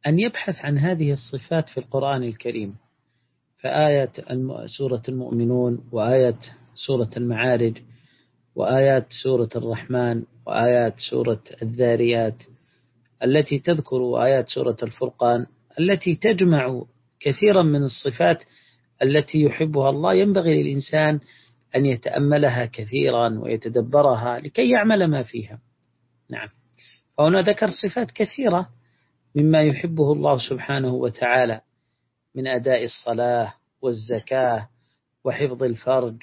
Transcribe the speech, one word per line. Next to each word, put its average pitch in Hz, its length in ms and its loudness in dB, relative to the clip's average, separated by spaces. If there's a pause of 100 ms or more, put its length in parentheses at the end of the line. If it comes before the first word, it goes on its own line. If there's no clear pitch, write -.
أن 160 120 4
يبحث 214 400 -4
عن 143 180 -2
هذه 156 360 0
الصفات 139 560 -6
في - 80 -8
القرآن 135 460 -4
الكريم، 110 520 -8 (880)
فآية 143 480 2 (180)
الم-، 127 380 -6 (100)
سورة 123 320 -4
المؤمنون، 123 800 -2
وآية 120 480 2 (480)
سورة 120 300 0
المعارج، 120 600 0 (760)
وآيات 135 500 2 (180)
سورة 123 320 0
الرحمن، 117 680 -4 (240)
وآيات 117 460 2 (160)
سورة 120 340 -2 (180)
الذاريات 117 840 0 (800)
التي 143 360 2
تذكر، 127 640 -2
آيات 131 260 2
سورة 127 340 -4
الفرقان 120 600 -2 (340)
التي 175 360 0
تجمع 160 680 2 (360)
كثيرا 190 420 4
من 147 220 2
الصفات 139 600 0 (580)
التي 147 400 2
يحبها 147 480 2
الله، 156 240 0
ينبغي 185 500 4
للإنسان 147 560 0 (560)
أن 143 100 2
يتأملها 139 800 0
كثيرا 117 760 -2
ويتدبرها 120 1000 0
لكي 151 300 -2
يعمل 214 380 2
ما 143 160 0
فيها. 113 360 -12 (680)
نعم، 110 200 -10 (680)
فهنا 170 240 4
ذكر 208 260 0
صفات 220 440 -6
كثيرة 202 580 -2 (680)
مما 156 260 4
يحبه 151 520 2
الله 147 240 2 (120)
سبحانه 131 440 -2
وتعالى 123 680 0 (760)
من 131 120 -6
أداء 127 360 0
الصلاة 117 720 -2 (280)
والزكاة 117 880 -2 (560)
وحفظ 127 380 -4
الفرج 123 600 -2